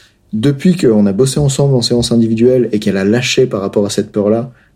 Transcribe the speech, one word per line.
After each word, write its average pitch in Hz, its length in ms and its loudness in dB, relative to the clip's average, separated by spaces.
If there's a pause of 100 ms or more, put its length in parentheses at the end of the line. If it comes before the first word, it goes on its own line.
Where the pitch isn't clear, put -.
(320)
Depuis 139 440 0
qu'on 107 300 2
a 98 60 0
bossé 135 280 0
ensemble 139 340 0
en 120 80 0
séance 120 300 -2
individuelle 117 580 2
et 107 80 -2
qu'elle 101 180 -2
a 98 80 -2
lâché 127 420 0
par 123 140 -4
rapport 101 260 -2
à 104 40 -6
cette - 220 -6
peur-là, 110 400 -2 (240)